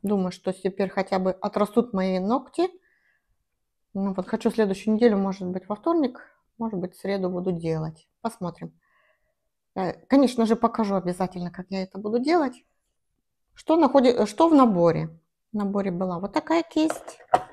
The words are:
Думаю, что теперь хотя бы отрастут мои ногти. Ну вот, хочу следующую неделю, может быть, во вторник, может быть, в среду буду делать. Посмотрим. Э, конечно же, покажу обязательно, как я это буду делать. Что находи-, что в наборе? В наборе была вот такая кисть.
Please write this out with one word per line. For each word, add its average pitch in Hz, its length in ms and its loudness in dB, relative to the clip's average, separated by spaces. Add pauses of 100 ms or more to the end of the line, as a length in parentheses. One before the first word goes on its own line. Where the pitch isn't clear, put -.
Думаю, 196 300 0
что 185 200 -6
теперь 190 360 -4
хотя 190 320 -2
бы 185 100 0
отрастут 208 640 -2
мои 185 260 -2
ногти. 247 500 -2 (1300)
Ну 196 180 -2
вот, 185 160 -4
хочу 220 220 -2
следующую 214 440 0
неделю, 220 240 4
может 190 280 -4
быть, 185 220 -8
во 208 80 -6
вторник, 320 440 -2 (380)
может 220 220 -6
быть, 180 160 -8
в - 40 -20
среду 190 300 -4
буду 180 220 -4
делать. 160 560 -6 (120)
Посмотрим. 170 520 -10 (1040)
Э, 185 160 -4 (140)
конечно 254 380 4
же, 220 120 2
покажу 226 400 -2
обязательно, 180 560 -4
как 185 180 -14
я 190 140 -4
это 190 140 -16
буду 214 200 -4
делать. 285 460 0 (880)
Что - 220 0
находи-, 254 500 4
что 320 220 2
в 320 60 4
наборе? 170 600 4 (360)
В 214 40 -6
наборе 202 360 -2
была 175 260 -6
вот 196 140 -8
такая 320 320 0
кисть. - 560 -2 (320)